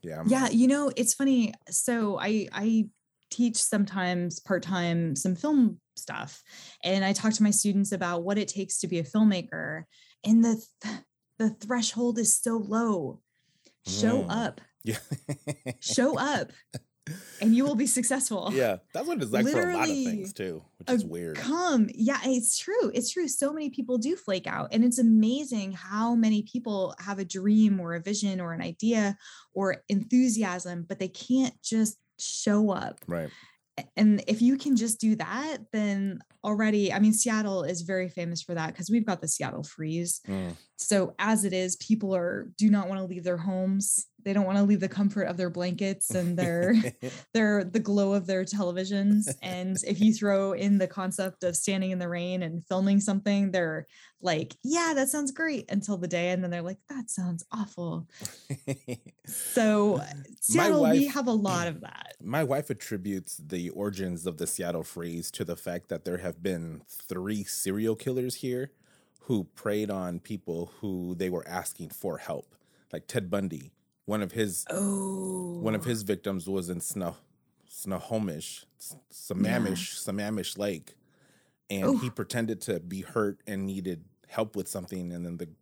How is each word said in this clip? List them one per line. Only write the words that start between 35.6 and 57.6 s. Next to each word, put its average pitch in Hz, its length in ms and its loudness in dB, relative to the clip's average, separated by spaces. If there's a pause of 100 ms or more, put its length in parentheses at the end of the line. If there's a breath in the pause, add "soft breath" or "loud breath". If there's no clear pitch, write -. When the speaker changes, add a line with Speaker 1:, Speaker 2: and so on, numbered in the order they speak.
Speaker 2:
then - 480 0 (220)
already, 214 500 4
I - 80 2
mean, 214 120 8
Seattle 214 520 2
is 170 180 -2
very 185 260 -2
famous 170 320 -6
for 175 140 -8
that 160 200 -4
'cause 170 160 -10
we've 220 160 4
got 185 140 -2
the 160 80 -6
Seattle - 340 -4
freeze. 160 640 -4
Speaker 1:
Mm. 185 300 -4 (200 loud breath)
Speaker 2:
So - 420 0
as 208 260 2
it 190 80 0
is, 185 240 -2
people 214 400 0
are, 175 400 -2
do 214 140 6
not 202 180 4
wanna 190 180 -4
leave 180 180 -8
their 175 140 0
homes. 190 680 0 (160)
They 196 120 -2
don't 202 120 4
wanna 202 180 4
leave 202 160 6
the 185 80 0
comfort 202 360 0
of 180 140 -4
their 180 120 0
blankets 180 600 -2
and 175 280 0
their, 175 360 2
Speaker 1:
<laughs> - 600 0
Speaker 2:
their, 208 300 4
the 180 160 0
glow 202 320 2
of 196 140 0
their 185 180 0
televisions. 196 840 2 (140)
And 185 440 -4
if 196 140 0
you 214 120 8
throw 196 400 2
in 202 260 4
the 185 80 4
concept 190 580 -4
of 175 120 0
standing 190 360 0
in 185 60 -2
the 180 100 -4
rain 180 340 -2
and 165 240 -6
filming 196 340 4
something, 202 500 2
they're 165 360 -2 (340 soft breath)
like, 165 420 -2
"Yeah, 330 320 0
that 269 160 2
sounds 294 220 -2
great," 302 380 -4
until 202 280 -2
the 175 100 -4
day. 175 220 0
And 185 120 0
then 175 80 -4
they're 170 120 -4
like, 185 160 -8 (100)
"That 254 220 -8
sounds 175 420 -4
awful." 175 540 -6 (600 loud breath)